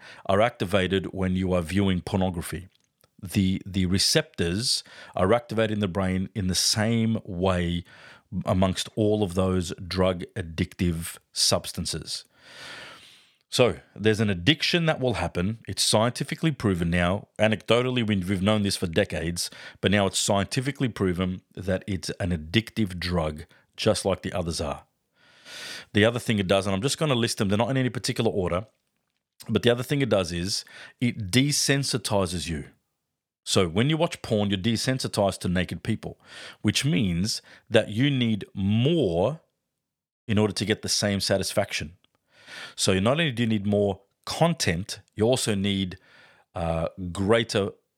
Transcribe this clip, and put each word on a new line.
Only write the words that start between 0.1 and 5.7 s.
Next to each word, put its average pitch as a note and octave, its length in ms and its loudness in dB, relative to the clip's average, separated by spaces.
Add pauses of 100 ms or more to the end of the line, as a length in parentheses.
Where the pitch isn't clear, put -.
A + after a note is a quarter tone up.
are G2 160 4
activated F#2+ 720 0
when F#2 220 -2
you F#2 180 0
are F2+ 80 2
viewing F#2 400 0
pornography. F2+ 680 -4 (520)
The, F#2+ 460 2
the F#2 180 0
receptors F#2+ 1000 0 (320)
are F#2 160 4
activated A2 420 2